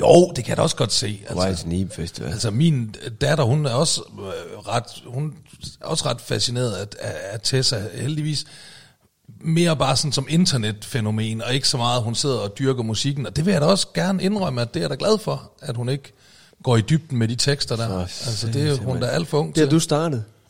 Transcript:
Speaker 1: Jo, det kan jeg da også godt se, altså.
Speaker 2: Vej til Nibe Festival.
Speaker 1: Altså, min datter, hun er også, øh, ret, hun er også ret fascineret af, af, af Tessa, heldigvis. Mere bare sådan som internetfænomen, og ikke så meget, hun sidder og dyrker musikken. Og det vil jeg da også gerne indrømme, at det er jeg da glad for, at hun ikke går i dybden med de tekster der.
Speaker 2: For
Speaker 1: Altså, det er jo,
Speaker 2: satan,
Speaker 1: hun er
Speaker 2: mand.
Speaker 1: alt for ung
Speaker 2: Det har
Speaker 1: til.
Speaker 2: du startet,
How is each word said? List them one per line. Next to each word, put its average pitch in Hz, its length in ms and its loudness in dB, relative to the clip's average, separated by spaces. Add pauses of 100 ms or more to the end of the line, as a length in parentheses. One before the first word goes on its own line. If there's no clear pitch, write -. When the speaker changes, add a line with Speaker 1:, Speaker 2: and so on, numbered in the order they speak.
Speaker 1:
Jo, 175 360 8
det 131 80 -4
kan - 40 -12
jeg - 80 -2
da - 60 2
også - 140 0
godt 110 160 -2
se, 104 280 -2
altså. - 140 -10
Speaker 2:
Vej 92 200 0
til 85 140 -6
Nibe 90 260 -2
Festival. 80 380 -8
Speaker 1:
Altså, 107 180 -2
min 120 440 2 (260)
datter, 147 240 2
hun 147 220 2
er 117 80 -2
også, 120 260 2 (180)
øh, 87 400 -10
ret, 117 260 -4 (220)
hun 143 280 -6 (460)
er - 60 -12
også 160 220 -2
ret 120 120 -2
fascineret 120 520 -2
af, 98 140 -6 (140)
af, 95 140 -6 (180)
af 113 100 -8
Tessa, 123 400 2 (120)
heldigvis. 151 500 -2 (960)
Mere 160 360 2
bare 135 200 2
sådan 139 160 0
som 139 160 0
internetfænomen, 110 1120 0
og 120 120 -2
ikke 139 140 0
så - 80 0
meget, 120 260 2
hun 113 120 -2
sidder 131 240 0
og 101 200 -6
dyrker 131 240 2
musikken. 131 440 -2
Og 90 100 -6
det 160 100 2
vil 202 60 4
jeg 160 80 4
da 147 60 2
også 190 280 4
gerne 180 280 0
indrømme, 185 380 0
at 120 140 -4
det 165 60 -4
er 170 40 -2
jeg 147 60 -2
da 139 80 -6
glad 214 200 2
for, - 420 -6
at 117 160 -6
hun 120 120 -4
ikke 139 240 -4 (500)
går 120 140 4
i 113 40 6
dybden 156 380 2
med 113 100 4
de 123 80 -2
tekster 139 400 0
der. 113 120 -2
Speaker 2:
For 92 120 -2
Speaker 1:
Altså, 104 460 -6
det 117 160 -2
er 151 40 2
jo, 151 80 2
Speaker 2:
satan, 123 120 -2
Speaker 1:
hun 127 100 0
er 117 40 -2
Speaker 2:
mand. 123 120 0
Speaker 1:
alt 160 160 0
for 147 100 2
ung 151 160 0
Speaker 2:
Det 156 60 4
har 147 60 6
Speaker 1:
til. 135 80 4
Speaker 2:
du 160 60 6
startet, 151 440 0 (260)